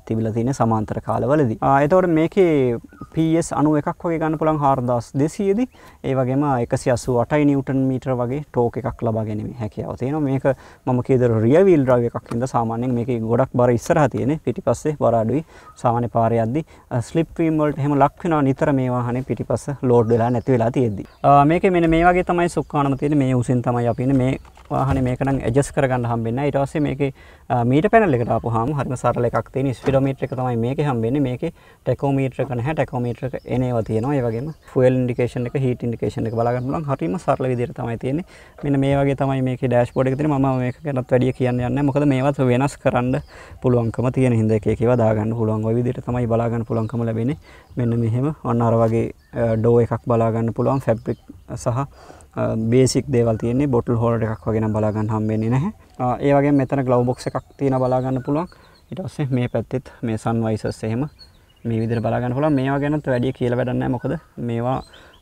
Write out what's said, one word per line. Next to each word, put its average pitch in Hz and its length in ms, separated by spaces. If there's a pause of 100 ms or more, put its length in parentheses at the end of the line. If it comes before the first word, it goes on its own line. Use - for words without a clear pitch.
තිබිලා 110 280
තියෙන්නේ 117 200
සමාන්තර 113 480
කාලවලදී. 117 600
අ, 139 180
එතකොට 185 260
මේකේ 156 680 (380)
පී 160 240
එස් 165 140
අනූ 147 240
එකක් 165 200
වගේ 165 220
ගන්න 156 180
පුළුවන් 156 240
හාරදාස් 123 560
දෙසීයේදී. 196 500 (380)
ඒ 135 100
වගේම 131 300 (160)
එකසිය 127 320
අසූ 120 260
අටයි 147 260
නිව්ටන් 139 440
මීටර 131 240
වගේ 123 320
ටෝක් 120 320
එකක් 120 260
ලබා 110 220
ගැනීමේ 107 340
හැකියාව - 380
තියෙනවා. 143 240
මේක 135 240 (420)
මම 127 140
කිය 131 180
දේ 120 220
රියර් 139 240
වීල් 165 200
ඩ්‍රයිව් 123 200
එකක් - 240
හින්දා 120 180
සාමාන්‍යයෙන් 117 460
මේකේ 120 280
ගොඩක් 123 360
බර 123 140
ඉස්සරහා 151 380
තියෙන්නේ. 127 360
පිටිපස්සේ 139 560
බර 117 140
අඩුයි. 117 300 (320)
සාමාන්‍ය 120 320
පාරේ 113 360
යද්දි, 135 200 (260)
අ, 127 100
ස්ලිප් 165 280 (100)
වීම් 160 180
වලට 151 220
එහෙම 143 180
ලක් 135 280
වෙනවා 156 180
නිතර 139 300
මේ 131 180
වාහනේ 123 320
පිටිපස්ස 127 460 (140)
ලෝඩ් 120 260
වෙලා 117 220
නැති 123 220
වෙලා 117 180
තියෙද්දි. 110 340 (180)
අ, 143 220
මේකේ 170 260
මෙන්න 170 200
මේ 165 140
වගේ 180 200
තමයි 175 240
සුක්කානම 143 480
තියෙන්නේ. 147 220
මේ 131 160
උසින් 123 280
තමයි 120 240
අපි 117 160
ඉන්නේ. 135 140
මේ 131 220 (320)
වාහනේ 135 320
මේක 127 180
නම් 135 180
ඇඩ්ජස්ට් 127 360
කරගන්න 127 320
හම්බෙන්නේ 117 260
නැහැ. 139 180
ඊට 139 80
පස්සේ 139 220
මේකේ, 139 320 (360)
අ, 120 160
මීටර් 151 260
පැනල් 214 240
එකට 117 160
ආපුවාම 117 440
හරිම 135 220
සරල 120 280
එකක් 117 280
තියෙන 131 220
ස්පීඩෝමීටර් 135 500
එක 127 60
තමයි 127 260
මේකේ 127 280
හම්බෙන්නේ. 123 360
මේකේ 127 300 (340)
ටැකෝමීටර් 135 580
එක 139 80
නැහැ. 123 240
ටැකෝමීටර් 123 520
එක 120 80 (100)
එන 123 180
ඒවා 123 200
තියෙනවා. 113 320
ඒ 135 80
වගේම 120 280 (220)
ෆුවල් 131 220
ඉන්ඩිකේෂන් 123 520
එක, 120 80
හීට් 127 280
ඉන්ඩිකේෂන් 117 440
එක 104 80
බලා 117 180
ගන්න 123 140
පුළුවන්. 156 240
හරිම 170 280
සරල 135 300
විදිහට 120 260
තමයි 117 240
තියෙන්නේ. 139 260 (400)
මෙන්න 139 160
මේ 139 160
වගේ 139 180
තමයි 135 280
මේකේ 127 260
ඩෑෂ්බෝඩ් 123 380
එක 131 120
තියෙන්නේ. 147 200
මම 135 200
මේක 123 240
ගැනත් 131 280
වැඩිය 127 220
කියන්න 123 220
යන්නේ 123 140
නැහැ. 139 180
මොකද 143 200
මේවත් 139 320
වෙනස් 131 380
කරන්න 127 460 (400)
පුළුවන්කම 120 480
තියෙන 127 220
හින්දා 110 240
එක 104 100
එක 107 160
ඒවා 120 160
දාගන්න 110 360
පුළුවන්. 110 300
ඔය 113 100
විදිහට 123 320
තමයි 123 200
බලා 113 220
ගන්න 113 160
පුළුවන්කම 117 420
ලැබෙන්නේ. 113 320 (380)
මෙන්න 117 220
මෙහෙම 120 360 (100)
ඔන්න 117 180
අර 113 100
වගේ, 117 380 (240)
අ, 117 220
ඩෝ 120 260
එකක් 113 240
බලා 113 240
ගන්න 113 240
පුළුවන්. 127 260
ෆැබ්‍රික් 117 380 (380)
සහ - 100 (1000)
බේසික් 127 380
දේවල් 117 300
තියෙන්නේ. 123 300
බොටල් 120 300
හෝල්ඩර් 117 300
එකක් 110 200
වගේ 110 140
නම් 110 120
බලා 107 200
ගන්න 110 180
හම්බ 107 180
වෙන්නේ 110 220
නැහැ. 143 220 (220)
අ, 123 240
ඒ 143 160
වගේම 143 200
මෙතන 135 300
ග්ලව් 123 200
බොක්ස් 127 220
එකක් 139 100 (180)
තියෙනවා 135 260
බලා 127 200
ගන්න 131 220
පුළුවන්. 151 260 (360)
ඊට - 180
පස්සේ 143 280
මේ 123 180
පැත්තෙත් 123 500
මේ 110 180
සන් 113 260
වයිසර්ස් 110 420
එහෙම 117 220 (580)
මේ 113 160
විදිහට 113 220
බලා 117 180
ගන්න 123 140
පුළුවන්. 151 180
මේවා 135 260
ගැනත් 143 280
වැඩි 127 260
කියලා 120 260
වැඩක් 123 180
නැහැ. 131 180
මොකද 131 200 (240)
මේවා 120 400 (440)